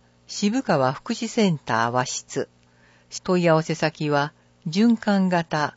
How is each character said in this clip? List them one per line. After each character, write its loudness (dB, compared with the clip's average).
渋 -2
川 2
福 -8
祉 -8
セ 2
ン 0
タ 0
ー -4
和 0
室。 -8
問 2
い 4
合 6
わ 2
せ -4
先 -2
は、 0
循 2
環 0
型 -2